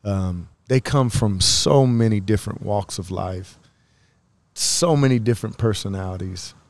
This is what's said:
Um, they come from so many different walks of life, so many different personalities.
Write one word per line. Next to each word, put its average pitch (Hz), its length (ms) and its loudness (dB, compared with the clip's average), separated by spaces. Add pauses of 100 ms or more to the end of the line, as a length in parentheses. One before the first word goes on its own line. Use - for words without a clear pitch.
Um, 92 460 -4 (180)
they 127 120 2
come 131 300 0
from 101 320 0
so 139 440 4
many 113 340 2
different 101 420 -2
walks 104 360 -4
of 90 140 -10
life, 92 480 -8 (920)
so - 420 0
many 131 240 4
different 110 380 -2
personalities. 95 960 -4 (160)